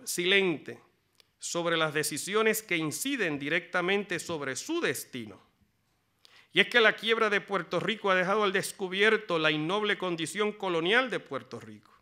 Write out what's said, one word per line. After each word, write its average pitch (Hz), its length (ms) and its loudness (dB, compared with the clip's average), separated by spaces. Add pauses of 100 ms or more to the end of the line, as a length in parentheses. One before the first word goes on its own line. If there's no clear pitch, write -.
silente, 180 720 0 (640)
sobre 170 360 -2
las 156 160 0
decisiones 190 680 0
que 175 140 -2
inciden 160 640 -2
directamente 175 800 -2
sobre 143 340 -6
su 320 260 -4
destino. 120 600 -6 (1120)
Y 170 80 4
es 196 80 4
que 240 120 4
la 214 120 6
quiebra 226 360 0
de 202 120 2
Puerto 180 400 -2
Rico 196 320 0
ha - 20 6
dejado 190 300 2
al 190 80 0
descubierto 196 880 0
la 156 100 4
innoble 185 480 0
condición 185 540 -2
colonial 196 580 0
de 180 80 -4
Puerto 120 400 -10
Rico. 107 320 -18 (120)